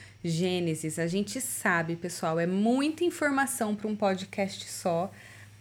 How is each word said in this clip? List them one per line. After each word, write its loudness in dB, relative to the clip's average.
Gênesis. 0
A 0
gente 0
sabe, 0
pessoal, -2
é 2
muita 2
informação 0
pra -6
um -2
podcast -2
só, 0